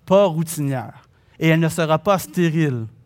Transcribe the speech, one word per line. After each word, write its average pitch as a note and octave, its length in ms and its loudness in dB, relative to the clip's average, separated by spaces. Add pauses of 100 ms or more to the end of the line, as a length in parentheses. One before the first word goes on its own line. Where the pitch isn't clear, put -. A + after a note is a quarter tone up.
pas G3 200 4
routinière D3+ 840 -6 (320)
et E3 100 2
elle D#3+ 100 4
ne D#3+ 100 0
sera D#3 300 0
pas G3 200 0
stérile. D#3 680 -2 (200)